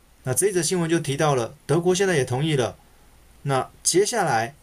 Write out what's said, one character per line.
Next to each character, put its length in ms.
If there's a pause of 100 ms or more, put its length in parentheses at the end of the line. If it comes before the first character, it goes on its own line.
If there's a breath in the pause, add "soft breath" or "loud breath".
(220)
那 140
这 140
一 20
则 100
新 180
闻 80
就 120
提 180
到 160
了， 220 (100)
德 160
国 140
现 120
在 80
也 80
同 220
意 100
了。 220 (640)
那 260 (140)
接 240
下 180
来 400